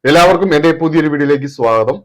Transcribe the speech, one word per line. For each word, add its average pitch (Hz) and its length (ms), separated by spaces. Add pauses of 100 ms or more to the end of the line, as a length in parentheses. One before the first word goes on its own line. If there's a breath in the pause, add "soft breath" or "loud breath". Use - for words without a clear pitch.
എല്ലാവർക്കും 175 500
എൻ്റെ 160 160
പുതിയൊരു 160 360
വീഡിയോയിലേക്ക് 143 380
സ്വാഗതം. 110 600